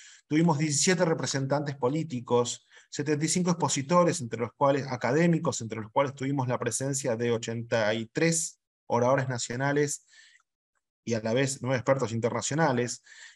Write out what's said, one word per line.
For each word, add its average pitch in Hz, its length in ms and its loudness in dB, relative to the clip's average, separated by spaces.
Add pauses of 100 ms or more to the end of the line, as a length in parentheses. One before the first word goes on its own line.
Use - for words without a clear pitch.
(260)
Tuvimos 156 320 4
diecisiete 160 460 2
representantes 143 720 -2
políticos, 123 920 -2 (240)
setenta 147 340 -2
y 160 40 0
cinco 180 240 2
expositores, 165 680 2
entre 113 200 -8
los 113 140 -4
cuales, 139 360 2
académicos, 139 720 0
entre 110 180 -8
los 107 120 -10
cuales 139 240 0
tuvimos 135 320 -2
la 123 100 0
presencia 135 580 -2
de 120 160 0
ochenta 117 640 0
y 113 140 -4
tres - 520 -2 (280)
oradores 123 420 2
nacionales 139 760 -2 (1000)
y 117 80 -2
a 110 80 -2
la 113 120 -2
vez 135 280 0
nueve 127 160 0
expertos 123 340 0
internacionales, 120 920 0 (320)